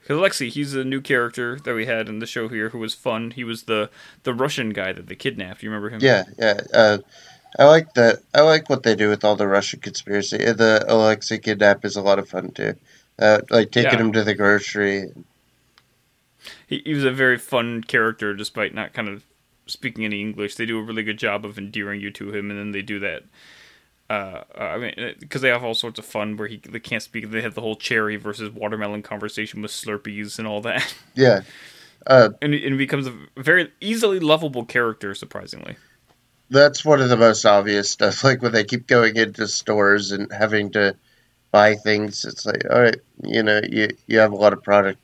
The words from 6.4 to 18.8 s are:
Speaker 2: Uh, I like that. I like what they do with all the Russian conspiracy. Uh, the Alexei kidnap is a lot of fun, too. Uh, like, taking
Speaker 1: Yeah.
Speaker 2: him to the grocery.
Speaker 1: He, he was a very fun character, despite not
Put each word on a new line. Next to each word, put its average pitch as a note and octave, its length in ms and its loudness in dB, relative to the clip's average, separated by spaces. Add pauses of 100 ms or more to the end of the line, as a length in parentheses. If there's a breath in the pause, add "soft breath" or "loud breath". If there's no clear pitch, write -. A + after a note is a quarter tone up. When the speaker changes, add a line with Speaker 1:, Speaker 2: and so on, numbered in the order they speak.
Speaker 2:
Uh, G#2+ 260 6 (600 soft breath)
I B2+ 60 8
like D#3+ 300 6
that. A#2 260 6 (120)
I D3 100 6
like D#3 280 4
what C3 140 -2
they A2+ 100 4
do G#2 140 0
with G#2 160 -2
all G#2 100 4
the G2+ 140 -2
Russian G2 320 0
conspiracy. G2+ 680 -4
Uh, A#2 60 2
the A2 340 4
Alexei A2 520 2
kidnap G2+ 460 2
is G2+ 120 -6
a G2+ 60 -6
lot G2 180 2
of G2 80 -8
fun, F#2 240 -8
too. G#2 220 -6 (440 soft breath)
Uh, G#2+ 220 6 (100)
like, A2 220 2
taking A#2 260 2
Speaker 1:
Yeah. A2+ 80 2
Speaker 2:
him A2 60 -2
to A2 100 0
the G#2 140 -2
grocery. G2+ 720 0 (1600 loud breath)
Speaker 1:
He, C3+ 160 -8
he D3+ 100 -4
was C#3+ 100 -2
a C3 60 4
very B2+ 280 2
fun A#2 440 -4
character, A2 520 -2
despite G#2 400 -6
not A2 180 -10